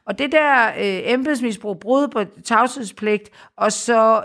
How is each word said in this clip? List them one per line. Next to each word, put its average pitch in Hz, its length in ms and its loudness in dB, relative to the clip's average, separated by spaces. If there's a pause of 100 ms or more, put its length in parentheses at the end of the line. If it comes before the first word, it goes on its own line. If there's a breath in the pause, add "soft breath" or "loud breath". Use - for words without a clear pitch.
og 202 140 -8
det 269 140 -4
der, 277 360 4
øh, 196 320 -4 (120)
embedsmisbrug, 240 680 -4
brud 262 280 0
på 214 160 -4 (200)
tavshedspligt, 214 840 -2 (260 loud breath)
og 208 160 0
så, 220 520 2